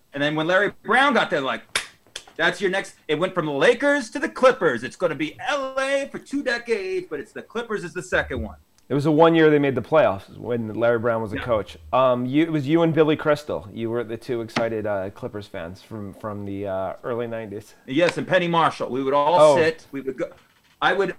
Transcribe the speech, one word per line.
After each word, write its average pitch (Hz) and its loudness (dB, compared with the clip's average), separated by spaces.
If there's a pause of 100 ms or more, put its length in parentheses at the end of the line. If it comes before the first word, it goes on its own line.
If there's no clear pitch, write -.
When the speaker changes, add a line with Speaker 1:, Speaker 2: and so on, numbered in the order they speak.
(140)
Speaker 1:
And 143 -4
then 151 -2
when 156 -2
Larry 190 2 (120)
Brown 262 2
got 180 2
there, 156 -2
like, 117 -6 (720)
"That's 175 0
your 196 0
next," 190 -4 (120)
it 151 0
went 175 -2
from 156 -2
the 151 -4
Lakers 247 2
to 285 -6
the 262 -4
Clippers. 175 2
It's 131 -10
gonna 160 -2
be 147 -6 (120)
L 269 -4
A 277 -2
for - -10
two 277 -6
decades, 220 -4
but 147 -6
it's - -14
the 123 -12
Clippers 214 -8
is 170 -10
the 180 -8
second 143 -2
one. 101 -12 (300)
Speaker 2:
It 123 -2
was 139 0
the 160 4
one 165 8
year 160 8
they 151 6
made 143 2
the 123 -2
playoffs 98 2
when 110 -4
Larry 117 2
Brown 113 0
was 104 -8
a - -6
Speaker 1:
Yeah. - -6
Speaker 2:
coach. 110 -2 (160)
Um, 127 2
you, 143 2
it 160 -2
was 147 -2
you 165 4
and 165 2
Billy 156 4
Crystal. 104 -2
You 113 -6
were 120 -4
the 113 -8
two 117 -6
excited, 113 -4
uh, 101 -4
Clippers 104 -12
fans 90 -12
from, 101 -14
from 101 -10
the, 98 -8
uh, 95 -4 (100)
early 120 -6
nineties. 110 -12 (140)
Speaker 1:
Yes, 156 0
and 117 -8
Penny 175 2
Marshall. 156 0
We 131 -4
would 135 0
all 147 2 (180)
Speaker 2:
Oh. 131 4
Speaker 1:
sit. - 0
We 139 -10
would 127 -8
go. - -6 (500)
I 160 2
would, 190 -2